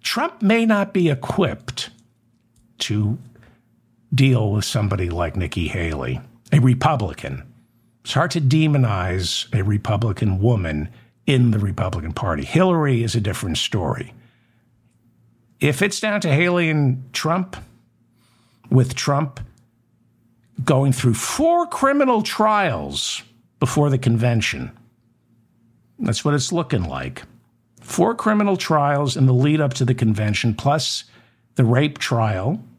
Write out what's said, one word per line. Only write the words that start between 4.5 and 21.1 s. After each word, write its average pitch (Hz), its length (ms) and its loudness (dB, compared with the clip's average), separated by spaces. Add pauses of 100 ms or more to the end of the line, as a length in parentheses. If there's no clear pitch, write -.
with 104 140 0
somebody 95 440 -2
like 85 280 -4
Nikki 85 320 -4
Haley, 76 520 -4 (320)
a 147 60 6
Republican. 117 840 0 (600)
It's - 120 -10
hard 151 180 2
to 170 80 -2
demonize 120 1040 2 (120)
a 95 40 2
Republican 104 760 0
woman 90 480 0 (380)
in 123 260 4
the 104 60 0
Republican 90 540 -4
Party. 78 320 -4
Hillary 156 580 2
is 113 120 -4
a 123 60 0
different 95 380 -4
story. - 540 -4 (1500)
If 143 220 0
it's 202 180 -2
down 208 220 -2
to 160 100 0
Haley 175 380 2
and 139 420 0
Trump, 180 440 -4 (1120)
with 131 240 2
Trump 143 460 -4 (1200)
going 139 280 2
through 127 220 2